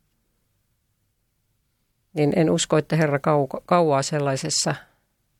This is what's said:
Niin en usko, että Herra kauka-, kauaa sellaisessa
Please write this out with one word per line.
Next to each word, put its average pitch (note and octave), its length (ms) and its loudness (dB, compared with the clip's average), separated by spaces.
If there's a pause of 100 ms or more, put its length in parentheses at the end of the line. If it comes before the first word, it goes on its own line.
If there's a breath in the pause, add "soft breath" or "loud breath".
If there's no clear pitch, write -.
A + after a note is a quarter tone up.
(2250)
Niin D3 220 2
en E3 140 4
usko, E3 280 0
että D3+ 180 -2
Herra D3 240 0
kauka-, D3 460 0
kauaa D#3 380 2
sellaisessa D3 720 -4 (640)